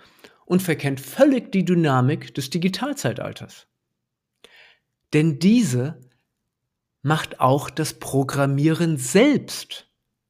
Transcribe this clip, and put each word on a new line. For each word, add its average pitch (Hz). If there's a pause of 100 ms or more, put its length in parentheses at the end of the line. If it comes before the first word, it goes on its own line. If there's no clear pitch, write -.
(460)
und 185
verkennt 139
völlig 262
die 190
Dynamik 156
des 131
Digitalzeitalters. 175 (1500)
Denn 151
diese 160 (1040)
macht -
auch 139
das -
Programmieren 143
selbst - (420)